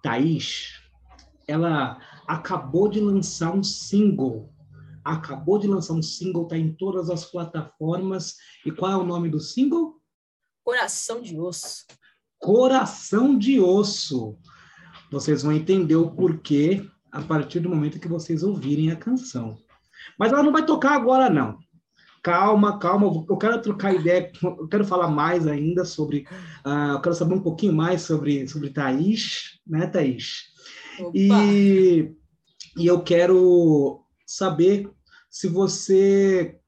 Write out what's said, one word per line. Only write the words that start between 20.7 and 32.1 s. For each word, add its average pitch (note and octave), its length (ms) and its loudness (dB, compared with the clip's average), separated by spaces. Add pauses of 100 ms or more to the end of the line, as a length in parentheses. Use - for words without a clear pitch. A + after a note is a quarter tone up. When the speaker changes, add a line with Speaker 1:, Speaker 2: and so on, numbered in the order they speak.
Speaker 1:
agora, C4 360 4
não. B2+ 300 0 (640)
Calma, G3+ 560 2
calma, G3 280 2 (220)
eu F#3+ 80 0
quero A3 240 0
trocar G3 320 -2
ideia, F3 380 2 (140)
eu F3 240 -6
quero G#3 160 0
falar F3+ 240 0
mais D#3 360 0
ainda D#3+ 400 -2
sobre, D3 400 -6 (400)
ah, C#3+ 280 -2
eu C3+ 80 -4
quero E3+ 160 -2
saber F3 180 0
um F#3+ 80 -2
pouquinho F3+ 300 -2
mais E3 300 0
sobre, C#3+ 440 -2
sobre C#3+ 240 -10
Thaís, D3 960 -2
né, E3 220 -4
Thaís? C3+ 560 -4 (560)
Speaker 2:
Opa! F3 160 -10
Speaker 1:
E, G3 1000 6 (640)